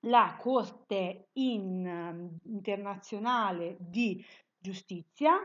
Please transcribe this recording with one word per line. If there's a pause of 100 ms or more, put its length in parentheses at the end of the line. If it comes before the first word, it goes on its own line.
la
Corte
in-,
ehm,
internazionale
di (340)
giustizia (120)